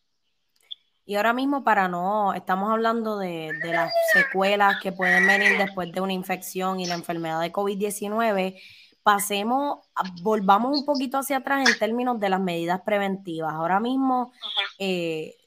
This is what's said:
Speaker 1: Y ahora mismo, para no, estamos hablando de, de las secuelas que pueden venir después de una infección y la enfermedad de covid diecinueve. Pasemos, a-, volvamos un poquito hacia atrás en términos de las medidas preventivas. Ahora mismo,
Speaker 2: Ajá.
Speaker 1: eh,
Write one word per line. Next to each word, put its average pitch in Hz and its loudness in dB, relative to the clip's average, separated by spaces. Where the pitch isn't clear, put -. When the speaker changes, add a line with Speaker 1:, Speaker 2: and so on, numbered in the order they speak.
Speaker 1:
Y 202 -4
ahora 220 4
mismo, 269 0
para 208 4
no, 190 0
estamos 190 -2
hablando 226 0
de, 170 -6
de - -4
las 165 0
secuelas 196 4
que 190 -4
pueden 185 2
venir 202 4
después 185 -2
de 185 -4
una 190 0
infección 185 -4
y 180 -4
la 175 -4
enfermedad 165 -4
de 170 -2
covid 202 -2
diecinueve. 202 -2
Pasemos, 208 0
a-, 170 -2
volvamos 214 2
un 262 -6
poquito 277 -2
hacia 269 -2
atrás 269 0
en 226 2
términos 240 -2
de 202 0
las 190 2
medidas 175 -2
preventivas. 190 -2
Ahora 175 0
mismo, 254 0
Speaker 2:
Ajá. 208 -6
Speaker 1:
eh, 170 -4